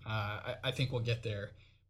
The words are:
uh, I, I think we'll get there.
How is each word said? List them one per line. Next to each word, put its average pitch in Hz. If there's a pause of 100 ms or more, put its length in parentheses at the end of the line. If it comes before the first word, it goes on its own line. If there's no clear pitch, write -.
uh, 110
I, 107 (100)
I 135
think 131
we'll 123
get 117
there. 104 (380)